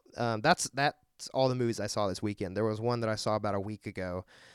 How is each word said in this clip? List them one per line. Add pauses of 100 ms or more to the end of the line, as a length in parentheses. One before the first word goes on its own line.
(180)
Um,
that's,
that's (360)
all
the
movies
I
saw
this
weekend.
There
was
one
that
I
saw
about
a
week
ago. (300)